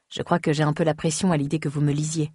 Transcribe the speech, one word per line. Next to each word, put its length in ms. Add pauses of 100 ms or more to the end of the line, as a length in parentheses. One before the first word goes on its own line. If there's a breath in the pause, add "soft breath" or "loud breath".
Je 120
crois 180
que 140
j'ai 100
un 100
peu 100
la 120
pression 360
à 60
l'idée 220
que 100
vous 120
me 100
lisiez. 440